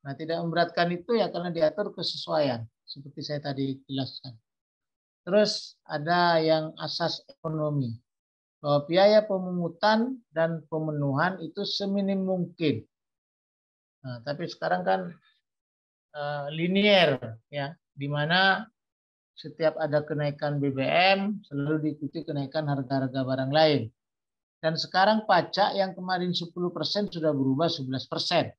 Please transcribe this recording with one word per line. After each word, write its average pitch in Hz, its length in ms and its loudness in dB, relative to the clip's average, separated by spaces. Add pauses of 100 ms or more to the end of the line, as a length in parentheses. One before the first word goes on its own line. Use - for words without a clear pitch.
Nah, 139 160 -10
tidak 165 240 -6
memberatkan 170 480 2
itu 202 240 -2
ya 190 160 2
karena 175 240 -4
diatur 170 400 0
kesesuaian, 147 720 -2 (160)
seperti 139 400 -16
saya 147 160 -6
tadi 135 480 -4
jelaskan. 131 480 -8 (880)
Terus - 640 0
ada 165 560 2
yang 160 320 2
asas 160 560 -4
ekonomi, 147 640 -4 (640)
bahwa 147 320 2
biaya 208 320 6
pemungutan 196 960 0 (160)
dan 165 320 0
pemenuhan 156 720 0
itu 165 240 -8
seminim 196 640 -2
mungkin. 165 560 -2 (1200)
Nah, 123 240 -12
tapi 160 240 -6
sekarang 180 320 -2
kan 190 160 2 (1160)
eh, 147 380 -6
linier, 170 840 4 (120)
ya, 143 220 -6 (180)
di 139 200 -8
mana 185 560 2 (640)
setiap 156 500 -2
ada 147 240 0
kenaikan 147 560 -2
B 139 80 0
B 131 160 -2
M 196 640 2
selalu 147 400 -2
diikuti 151 320 -8
kenaikan 143 480 -4
harga-harga 135 560 -2
barang 131 260 -2
lain. 147 380 4 (720)
Dan 160 160 -2
sekarang 208 480 2
pajak 185 480 2
yang 190 240 -2
kemarin 180 400 -2
sepuluh 175 320 -4
persen 196 400 -4
sudah 156 240 0
berubah 135 320 2
sebelas 131 400 -4
persen. 156 540 -2